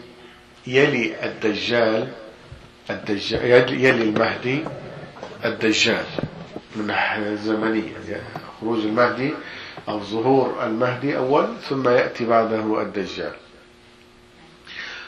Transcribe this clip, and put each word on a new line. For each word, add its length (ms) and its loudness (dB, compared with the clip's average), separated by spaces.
يلي 580 2
الدجال، 880 0
الدجال، 560 -4
يلي، 380 6
يلي 200 6
المهدي 600 0
الدجال 600 2
من 60 -6
الناحية 500 -2
الزمنية، 680 -2
يعني 160 -8
خروج 180 0
المهدي 540 2
أو 100 -4
ظهور 640 2
المهدي 540 0
أول، 300 2
ثم 200 2
يأتي 360 2
بعده 560 2
الدجال. 520 -6